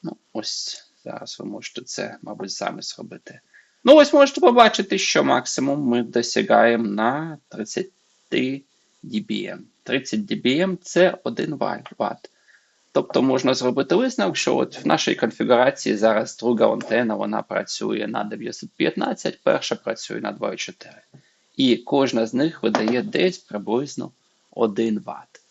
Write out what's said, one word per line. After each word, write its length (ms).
Ну, 140
ось 540
зараз 360
ви 60
можете 360
це, 400
мабуть, 300
самі 300
зробити. 580
Ну, 120
ось 180
можете 280
побачити, 560
що 260
максимум 580
ми 220
досягаємо 840
на 500
тридцяти 1120
ді 160
бі 260
ем. 200
Тридцять 420
ді 100
бі 240
ем — 220
це 420
один 320
ватт. 760
Тобто 300
можна 320
зробити 420
висновок, 420
що 200
от 260
в 40
нашій 280
конфігурації 840
зараз 400
друга 360
антенна: 420
вона 260
працює 680
на 160
дев'ятсот 520
п'ятнадцять, 680
перша 320
працює 460
на 100
два 220
і 40
чотири. 440
І 220
кожна 500
з 60
них 300
видає 380
десь 360
приблизно 720
один 480
ватт. 520